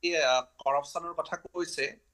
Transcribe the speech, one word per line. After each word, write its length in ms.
যি, 140
আ, 240
কৰাপশ্যনৰ 720
কথা 240
কৈছে 600